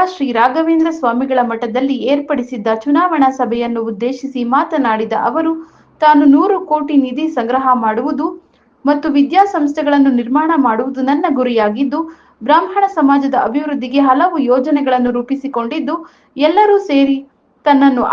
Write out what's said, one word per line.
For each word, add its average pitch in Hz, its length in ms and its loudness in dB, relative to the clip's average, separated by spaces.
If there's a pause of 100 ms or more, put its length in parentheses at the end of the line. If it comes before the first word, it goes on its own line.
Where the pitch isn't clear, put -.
ಶ್ರೀ 370 260 -4
ರಾಘವೇಂದ್ರ 320 600 2
ಸ್ವಾಮಿಗಳ 254 520 -2
ಮಠದಲ್ಲಿ 233 600 -2
ಏರ್ಪಡಿಸಿದ್ದ 254 720 -2
ಚುನಾವಣಾ 285 560 2
ಸಭೆಯನ್ನು 233 520 -4
ಉದ್ದೇಶಿಸಿ 240 600 -6
ಮಾತನಾಡಿದ 240 680 -2 (100)
ಅವರು, 320 280 -2 (480)
ತಾನು 302 240 6
ನೂರು 349 400 4
ಕೋಟಿ 302 320 -2
ನಿಧಿ 262 320 0
ಸಂಗ್ರಹ 254 460 -2
ಮಾಡುವುದು 240 520 -2 (580)
ಮತ್ತು 285 240 0
ವಿದ್ಯಾಸಂಸ್ಥೆಗಳನ್ನು 285 1000 2
ನಿರ್ಮಾಣ 254 460 0
ಮಾಡುವುದು 262 440 -2
ನನ್ನ 285 240 0 (100)
ಗುರಿಯಾಗಿದ್ದು, 247 640 0 (420)
ಬ್ರಾಹ್ಮಣ 349 420 0 (120)
ಸಮಾಜದ 277 480 2
ಅಭಿವೃದ್ಧಿಗೆ 269 580 -2
ಹಲವು 302 380 2
ಯೋಜನೆಗಳನ್ನು 254 720 0
ರೂಪಿಸಿಕೊಂಡಿದ್ದು, 254 840 -4 (420)
ಎಲ್ಲರೂ 392 400 4 (120)
ಸೇರಿ 277 280 2 (480)
ತನ್ನನ್ನು 269 480 4